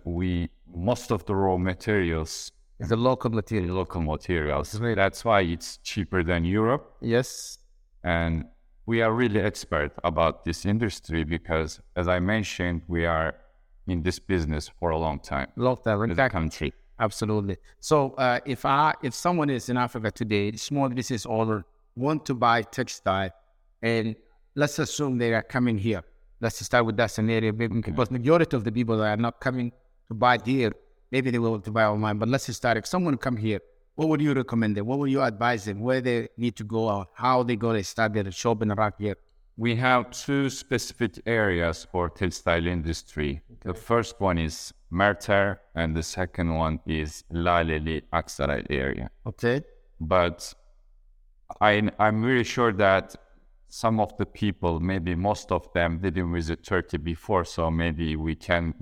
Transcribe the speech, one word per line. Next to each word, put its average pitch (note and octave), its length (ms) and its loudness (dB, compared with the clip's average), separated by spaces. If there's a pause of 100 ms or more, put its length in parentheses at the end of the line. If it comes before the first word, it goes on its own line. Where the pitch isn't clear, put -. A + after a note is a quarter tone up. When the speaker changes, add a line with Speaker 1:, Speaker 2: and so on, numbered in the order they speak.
Speaker 1:
we, F2 460 -2 (240)
most G#2+ 380 -2
of G#2 140 -2
the G2+ 100 -2
raw F#2+ 220 4
materials F2+ 920 -2 (280)
Speaker 2:
It's E2+ 120 -4
a A2+ 40 4
local B2 360 2
material. G2+ 440 -2
Speaker 1:
local F2+ 260 -2
materials. D#2 760 -2
Speaker 2:
Great. A#2 180 -2
Speaker 1:
That's F#2+ 280 0
why G#2+ 180 4
it's E2+ 360 -4
cheaper F#2 460 -2
than E2+ 220 0
Europe. A2 560 0
Speaker 2:
Yes. - 580 -2 (440)
Speaker 1:
And E2+ 420 0 (420)
we A2+ 140 2
are A2 120 2
really A2+ 260 2
expert D#2+ 520 -2 (120)
about E2 400 2
this - 220 -4
industry G2 580 0
because, D#2+ 560 -2 (160)
as F2 120 -2
I F2+ 120 2
mentioned, F2+ 680 -2
we E2+ 180 0
are D#2+ 300 0 (520)
in F2 160 -2
this F2 160 -2
business D#2 480 -2 (120)
for E2+ 120 0
a D#2+ 60 0
long D#2 220 -2
time C#2 360 -4
Speaker 2:
Long B2 220 0
time, G#2 260 0
Speaker 1:
as A#2 60 0
a - 20 -2
Speaker 2:
exactly. F#2 280 2
Speaker 1:
country. D#2 340 -2 (260)
Speaker 2:
Absolutely. G#2 580 -2 (220)
So, C#3 340 2
uh, B2 320 2
if C3 200 -4
I, C#3+ 360 4
if B2+ 120 -4
someone E3+ 360 0
is B2+ 200 -2
in B2 80 0
Africa A#2 340 -2
today, G#2 420 0
small C#3 360 -2
business B2 360 -4
owner, A2 380 0 (320)
want D3 300 -2
to C#3+ 80 -2
buy A#2 300 4
textile, G2 680 -2 (500)
and A2+ 340 0 (400)
let's C#3+ 240 0
assume C#3 380 -2
they A#2 160 2
are A2 80 2
coming B2 360 0
here. G2+ 260 -2 (360)
Let's A2+ 260 -4
start A#2+ 200 4
with G#2+ 120 -2
that A2+ 140 2
scenario, A2 400 2
be-, A2+ 140 -2
Speaker 1:
Okay. A2+ 260 -2
Speaker 2:
because B2 200 0
majority C#3+ 440 4
of A2 80 0
the A2 80 -2
people A2+ 260 0
that G#2+ 100 2
are G#2+ 140 0
not A#2 180 -2
coming B2+ 320 -2 (380)
to A2+ 40 -10
buy A#2+ 320 4
here, B2 260 2 (400)
maybe B2+ 200 0
they A#2+ 80 2
will A2+ 200 0
to G#2+ 120 -10
buy A2 140 4
online. G#2+ 340 2
But A2+ 100 0
let's C3+ 160 0
just A2+ 120 -6
start. A2+ 200 2
If G#2+ 80 -4
someone F3 320 0
come B2 200 -2
here, G#2+ 220 -2 (360)
what D#3 140 0
would D3+ 120 2
you D3 120 4
recommend A2+ 440 2
them? G#2 80 -2
What C3+ 140 -2
would C#3 120 0
you C#3 120 2
advise A#2 420 0
them? G2+ 160 -6
Where B2+ 200 2
they A#2+ 260 0 (100)
need A#2 200 -2
to A2 60 -8
go A2 260 -2
out? G2+ 260 -2
How B2+ 280 2
they A#2+ 120 0
gonna A2 280 0
start A2 300 -2
their G2+ 180 -2
shopping A2 400 0
around G#2 280 0
here? G#2 160 -2 (420)
Speaker 1:
We A2+ 180 0
have B2 360 4
two C#3 380 0
specific - 760 -4
areas F#2 640 2
for F2 180 0
textile E2+ 580 0
industry. D#2 720 -2 (200)
The G2+ 100 -6
Speaker 2:
Okay. - 80 -10
Speaker 1:
first - 420 0
one F#2 160 2
is - 360 -4 (160)
Merter, G2 680 2 (160)
and D#2+ 200 0
the D#2+ 80 0
second F2 520 -2
one D#2+ 300 0
is D2+ 460 -4
Laleli E2 720 2 (100)
Aksaray C#2+ 580 -2
area. C2 400 -2 (160)
Speaker 2:
Okay. B2 360 -2 (380)
Speaker 1:
But F2 540 0 (1080)
I, G#2 300 4 (100)
I'm G#2+ 240 4
really B2 200 4
sure A#2+ 300 2
that F#2+ 420 4 (540)
some A2+ 320 0
of - 160 -2
the G2+ 80 -2
people, F2+ 560 -2
maybe F2+ 340 -2
most G2+ 360 -2
of F2 220 -2
them, E2+ 260 0
didn't F2 340 -2
visit E2 300 -4
Turkey F2+ 340 -2
before, E2+ 480 -2
so E2 260 -2
maybe D#2+ 460 -2
we D#2 180 -4
can E2+ 460 -2